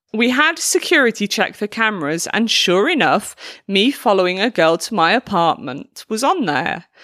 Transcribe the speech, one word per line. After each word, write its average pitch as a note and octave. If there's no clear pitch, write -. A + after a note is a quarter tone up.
We A#3
had D4+
security C4
check G3
the G#3
cameras, F3
and G#3+
sure G3
enough, G3
me G3+
following F#3+
a A3+
girl E3
to -
my F3
apartment E3+
was A3
on D4
there. D3+